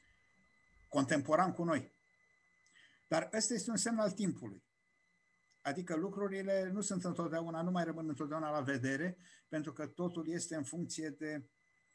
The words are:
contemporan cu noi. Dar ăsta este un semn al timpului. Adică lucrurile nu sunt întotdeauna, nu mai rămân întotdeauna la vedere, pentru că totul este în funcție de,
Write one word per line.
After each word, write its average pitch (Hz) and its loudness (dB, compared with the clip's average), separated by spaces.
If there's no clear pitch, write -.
contemporan 151 4
cu 170 -2
noi. 156 2
Dar 160 2
ăsta 220 0
este 226 -2
un 220 0
semn 226 2
al 208 4
timpului. 123 -2
Adică 170 -2
lucrurile 190 0
nu 208 0
sunt 190 0
întotdeauna, 165 -2
nu 180 2
mai 175 4
rămân 160 -2
întotdeauna 151 -2
la 151 2
vedere, 135 0
pentru 151 -4
că 151 -6
totul 175 -2
este 165 -2
în 151 0
funcție 156 -4
de, 151 -6